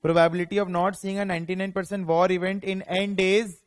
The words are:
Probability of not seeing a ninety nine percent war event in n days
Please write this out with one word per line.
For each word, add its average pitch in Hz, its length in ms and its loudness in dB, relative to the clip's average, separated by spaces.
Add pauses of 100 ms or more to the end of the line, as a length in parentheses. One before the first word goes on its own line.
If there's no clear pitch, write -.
Probability 170 540 2
of 185 200 -2
not 185 240 0
seeing 196 160 -4
a 202 60 -2
ninety 175 300 -4
nine 190 180 -4
percent 190 340 -4
war 165 260 4
event 190 320 -2
in 190 180 -4 (200)
n 202 120 -2
days 190 400 2 (120)